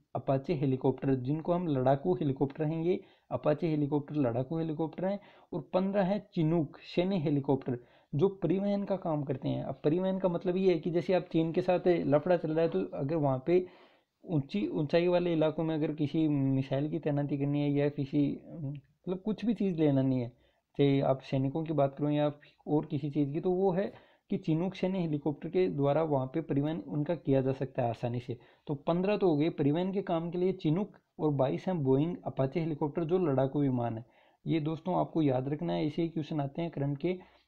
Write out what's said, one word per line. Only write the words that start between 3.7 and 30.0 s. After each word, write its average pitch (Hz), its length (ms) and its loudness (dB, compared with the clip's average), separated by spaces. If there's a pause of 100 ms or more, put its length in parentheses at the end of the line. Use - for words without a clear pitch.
लड़ाकू 135 440 0
हेलीकॉप्टर 160 460 -4
हैं। 196 160 -2 (320)
और 170 220 -8
पन्द्रह 190 280 2
हैं 190 320 -2
चिनूक 160 440 0
सैन्य 185 380 -2
हेलीकॉप्टर 139 640 0 (360)
जो 160 140 4
परिवहन 196 560 -2
का 190 120 -2
काम 160 260 -2
करते 143 260 -6
हैं। 131 160 -4
अब 139 200 -10
परिवहन 185 340 0
का 190 100 0
मतलब 175 280 -2
ये 190 160 4
है 165 60 0
कि 170 120 -4
जैसे 175 240 0
आप 175 80 2
चीन 165 300 0
के 175 100 0
साथ 180 240 2
लफड़ा 170 500 4
चल 165 140 -2
रहा 156 100 0
है, 165 80 4
तो 185 160 -2
अगर 165 320 -4
वहाँ 135 300 0
पे 180 200 4 (580)
ऊंची 170 440 -2
ऊंचाई 175 400 2
वाले 175 240 2
इलाकों 156 320 0
में 160 100 -2
अगर 156 180 -2
किसी 156 360 0
मिसाइल 135 600 0
की 165 80 -4
तैनाती 143 400 -2
करनी 143 220 0
है 143 100 2
या 143 180 2
किसी 143 520 0 (100)
मतलब 151 680 -10
कुछ 208 260 -4
भी 226 100 0
चीज़ 190 240 0
लेना 139 240 6
नहीं 131 180 2
है, 117 80 -4 (500)
चाहे 139 220 6
आप 135 200 2
सैनिकों 139 440 -2
की 160 80 -4
बात 139 260 0
करो 147 120 0
या 147 220 2 (340)
और 151 200 0
किसी 147 240 -4
चीज़ 143 220 0
की, 165 80 -4
तो 185 100 0
वो 185 200 2
है 196 220 0 (380)
कि 202 60 0
चिनूक 170 380 0
सैन्य 190 240 -2
हेलीकॉप्टर 156 500 -2
के 185 200 2
द्वारा 143 340 2
वहाँ 139 240 0
पे 151 140 -4
परिवहन 151 380 -2 (100)
उनका 151 260 -2
किया 135 260 2
जा 131 120 2
सकता 135 300 -4
है 117 60 0
आसानी 120 320 -4
से। 117 180 -8 (280)
तो 151 80 -4
पन्द्रह 180 420 0
तो 196 120 2
हो 156 80 4
गए 156 140 2
परिवहन 165 420 0
के 196 100 -2